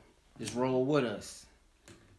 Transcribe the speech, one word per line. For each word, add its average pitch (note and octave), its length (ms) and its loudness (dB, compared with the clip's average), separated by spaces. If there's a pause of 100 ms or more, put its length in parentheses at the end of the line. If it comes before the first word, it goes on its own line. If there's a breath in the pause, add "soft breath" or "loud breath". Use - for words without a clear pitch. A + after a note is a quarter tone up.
(380)
Just A2 160 -6
roll B2+ 300 2
with C#3+ 200 4
us. G2+ 420 -8 (720 loud breath)